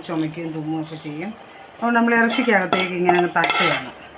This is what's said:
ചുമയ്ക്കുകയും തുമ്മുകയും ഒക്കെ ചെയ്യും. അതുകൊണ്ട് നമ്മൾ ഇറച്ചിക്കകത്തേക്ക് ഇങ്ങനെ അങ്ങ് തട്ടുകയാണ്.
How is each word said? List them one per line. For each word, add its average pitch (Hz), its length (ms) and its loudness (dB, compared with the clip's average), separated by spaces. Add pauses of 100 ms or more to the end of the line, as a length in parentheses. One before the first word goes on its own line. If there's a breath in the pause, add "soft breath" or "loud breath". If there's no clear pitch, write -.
ചുമയ്ക്കുകയും 160 480 -2
തുമ്മുകയും 156 280 -2
ഒക്കെ 156 220 -12
ചെയ്യും. 160 260 -8 (440 loud breath)
അതുകൊണ്ട് 233 240 2
നമ്മൾ 233 200 4
ഇറച്ചിക്കകത്തേക്ക് 185 800 2
ഇങ്ങനെ 180 200 2
അങ്ങ് 170 180 2
തട്ടുകയാണ്. 151 540 0 (260)